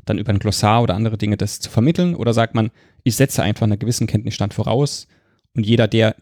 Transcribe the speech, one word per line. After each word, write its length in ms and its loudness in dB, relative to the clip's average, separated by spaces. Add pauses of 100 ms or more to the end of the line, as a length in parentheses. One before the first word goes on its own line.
dann 100 0
über 160 -2
ein 60 2
Glossar 440 2
oder 120 0
andere 240 -2
Dinge 180 0
das 240 -4
zu 80 -10
vermitteln? 460 2
Oder 180 -2
sagt 220 0
man, 160 0 (340)
ich 120 0
setze 260 2
einfach 220 0
einen 140 2
gewissen 280 -2
Kenntnisstand 480 -2
voraus 520 -2 (480)
und 120 -2
jeder, 200 2
der 360 2